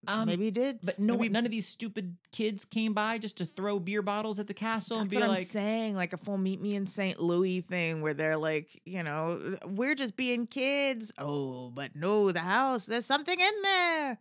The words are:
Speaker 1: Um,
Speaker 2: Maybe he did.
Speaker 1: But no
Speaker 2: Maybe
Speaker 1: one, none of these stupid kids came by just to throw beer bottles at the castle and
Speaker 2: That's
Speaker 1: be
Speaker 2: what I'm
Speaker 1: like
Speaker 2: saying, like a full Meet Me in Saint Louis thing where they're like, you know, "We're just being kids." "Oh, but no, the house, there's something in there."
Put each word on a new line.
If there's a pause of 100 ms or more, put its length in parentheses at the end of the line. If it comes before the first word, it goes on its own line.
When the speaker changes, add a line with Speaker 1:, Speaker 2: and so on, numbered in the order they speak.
Speaker 1:
Um,
Speaker 2:
Maybe
he
did.
Speaker 1:
But
no
Speaker 2:
Maybe
Speaker 1:
one,
none
of
these
stupid (160)
kids
came
by
just
to
throw
beer
bottles
at
the
castle
and
Speaker 2:
That's
Speaker 1:
be
Speaker 2:
what
I'm
Speaker 1:
like
Speaker 2:
saying,
like
a
full
Meet
Me
in
Saint
Louis
thing
where
they're
like,
you
know,
"We're
just
being
kids."
"Oh,
but
no,
the
house,
there's
something
in
there."